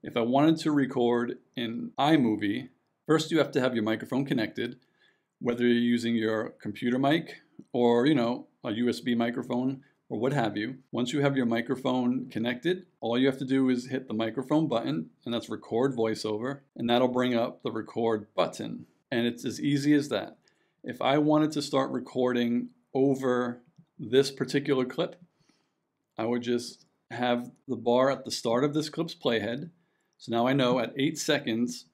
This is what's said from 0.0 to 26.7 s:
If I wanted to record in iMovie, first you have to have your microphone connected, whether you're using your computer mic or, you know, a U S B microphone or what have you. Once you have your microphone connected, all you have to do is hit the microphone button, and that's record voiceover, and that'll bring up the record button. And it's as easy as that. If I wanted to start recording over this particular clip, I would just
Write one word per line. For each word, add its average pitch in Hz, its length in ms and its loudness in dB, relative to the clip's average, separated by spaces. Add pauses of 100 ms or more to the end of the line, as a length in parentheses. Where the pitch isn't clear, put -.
If 120 140 -8
I 120 60 2
wanted 143 380 4
to 156 120 -2
record 120 640 0 (160)
in 117 440 -6
iMovie, 123 720 0 (360)
first 156 240 2
you 165 80 2
have 143 140 2
to 139 80 2
have 123 140 0
your 110 100 0
microphone 113 400 -2
connected, 123 540 -4 (600)
whether 120 240 -2
you're 120 100 6
using 120 420 2
your 110 340 -2 (100)
computer 120 380 -2
mic 139 440 0 (300)
or, 120 340 4
you 156 80 6
know, 120 320 0 (160)
a 120 100 -6
U 120 160 0
S 117 120 -2
B 123 140 0
microphone 123 680 0 (280)
or 113 100 -4
what 135 140 2
have 110 220 0
you. 120 200 -6 (160)
Once 123 200 -2
you 147 80 0
have 139 160 2
your 123 100 0
microphone 123 840 -2
connected, 131 560 -4 (160)
all 117 180 -2
you 135 80 4
have 135 120 0
to 139 60 -4
do 131 260 2
is 123 160 0
hit 127 200 -6
the 110 80 -8
microphone 127 540 0
button, 127 400 -2 (160)
and 117 80 -6
that's 113 160 -4
record 120 480 -2
voiceover, 110 640 -2 (160)
and 120 140 -4
that'll 123 180 4
bring 123 260 0
up 120 280 -2
the 120 100 -6
record 113 640 -2
button. 120 520 -4 (240)
And 120 160 0
it's 120 180 -4
as 120 160 -6
easy 143 340 2
as 147 160 2
that. 98 260 -4 (480)
If 123 160 -10
I 139 180 4
wanted 151 340 4
to 143 100 -4
start 135 280 0
recording 123 800 0 (240)
over 131 720 2 (360)
this 127 320 4
particular 139 540 0
clip, 165 320 -4 (1000)
I 113 60 -2
would 120 180 0
just 120 440 -4 (260)